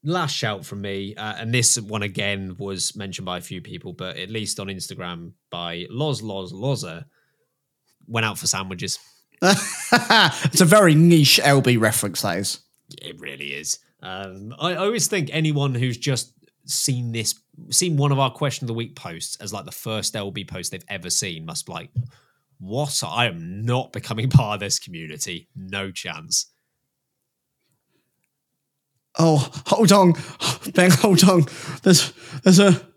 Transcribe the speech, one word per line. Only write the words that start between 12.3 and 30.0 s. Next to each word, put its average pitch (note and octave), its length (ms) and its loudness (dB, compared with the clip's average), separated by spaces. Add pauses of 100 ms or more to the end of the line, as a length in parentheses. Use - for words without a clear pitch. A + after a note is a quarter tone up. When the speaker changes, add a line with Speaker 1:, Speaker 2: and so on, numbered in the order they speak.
Speaker 2:
is. G2 220 -6 (420)
Speaker 1:
It E2 180 -16
really C#2+ 340 -12
is. D2+ 260 -8 (220)
Um, F#2+ 580 -14
I, F3 140 -4
I - 40 -6
always G3+ 300 -2
think E3 240 -2
anyone D3 440 0
who's A#2+ 220 -2
just - 360 -4 (320)
seen B2 460 -4
this, A2+ 240 -4 (340)
seen D#3+ 280 2
one C#3+ 140 4
of C3+ 80 0
our C3 120 2
Question C#3 340 -4
of - 20 -6
the A#2 60 -4
Week A2+ 220 -6
posts - 420 -12
as, G2+ 160 -12
like, G2 120 -10
the - 60 -14
first G#2+ 440 -6
L G2+ 160 -6
B G2 140 -10
post F2+ 260 -10
they've F#2 160 -14
ever F2+ 220 -10
seen E2 360 -6
must E2 200 -10
be F2+ 80 -14
like, E2+ 180 -12 (680)
"What? B2 460 -6
I G#2 200 0
am F#2 400 -6
not B2 280 -2
becoming A2 360 -4
<laughs> A2+ 100 6
part G#2 160 -2
of G2 40 -6
this G2 200 -4
community. D#2+ 760 -12
No F#2+ 360 -8
chance." E2 560 -6 (2750)
Speaker 2:
Oh, D#3 320 4 (180)
hold G3+ 240 6
on. F#3 220 8 (600)